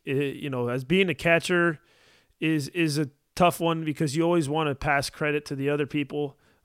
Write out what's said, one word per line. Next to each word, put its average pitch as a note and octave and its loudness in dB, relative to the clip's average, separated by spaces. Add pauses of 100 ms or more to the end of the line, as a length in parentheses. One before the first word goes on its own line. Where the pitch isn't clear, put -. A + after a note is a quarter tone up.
uh, C#3+ -4
you C#3 -4
know, B2 -2
as B2+ -4
being F3+ 2
a D3 -2
catcher E3+ 2 (600)
is, D#3 0
is D#3 0
a C#3+ -2 (240)
tough F3 4
one E3 0
because D3+ -2
you D#3+ 2
always E3+ 2
wanna D3+ 0
pass C#3+ -2
credit D3 -4
to D3 -8
the C3+ -2
other C#3+ -2
people. D3 -6 (280)